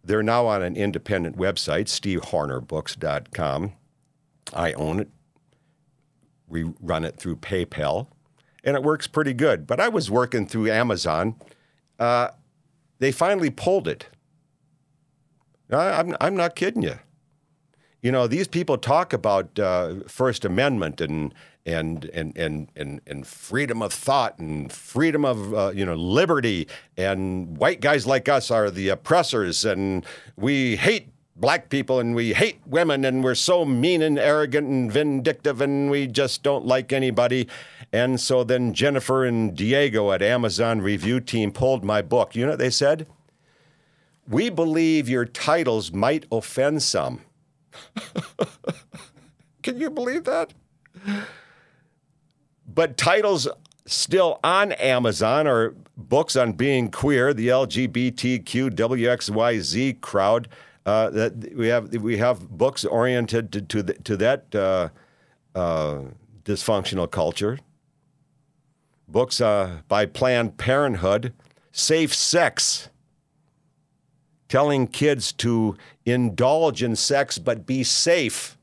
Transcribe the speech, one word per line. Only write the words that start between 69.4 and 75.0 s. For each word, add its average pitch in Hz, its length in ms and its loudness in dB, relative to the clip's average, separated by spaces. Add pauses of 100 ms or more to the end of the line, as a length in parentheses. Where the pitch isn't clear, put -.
by 101 200 2
Planned 120 500 0
Parenthood, 117 760 0 (380)
safe 160 440 2
sex, - 760 0 (1600)
telling 135 380 4
kids 143 460 0